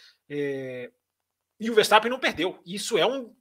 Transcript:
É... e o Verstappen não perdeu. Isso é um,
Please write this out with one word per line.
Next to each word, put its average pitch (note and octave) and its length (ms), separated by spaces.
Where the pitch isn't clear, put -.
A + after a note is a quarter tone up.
É... C3+ 600
e A3+ 100
o A#3 60
Verstappen G#3+ 340
não B3+ 80
perdeu. F#3 480
Isso G3+ 320
é E3 80
um, B3 360